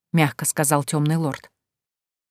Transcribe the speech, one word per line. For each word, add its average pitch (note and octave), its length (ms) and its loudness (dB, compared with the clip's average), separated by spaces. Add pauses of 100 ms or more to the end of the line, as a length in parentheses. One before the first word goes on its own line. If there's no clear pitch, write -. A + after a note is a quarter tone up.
(120)
мягко D#3 320 2
сказал D3 400 0
темный D3+ 320 0
лорд. D#3 340 -6 (800)